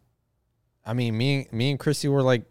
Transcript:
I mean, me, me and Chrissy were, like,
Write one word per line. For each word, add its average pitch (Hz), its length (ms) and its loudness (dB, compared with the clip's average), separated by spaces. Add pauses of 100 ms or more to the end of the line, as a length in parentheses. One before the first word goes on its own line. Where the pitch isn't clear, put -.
(840)
I 107 80 -6
mean, 120 240 0
me, 135 360 0
me 117 180 0
and 135 80 -2
Chrissy 151 300 -2
were, 139 140 2
like, 127 280 2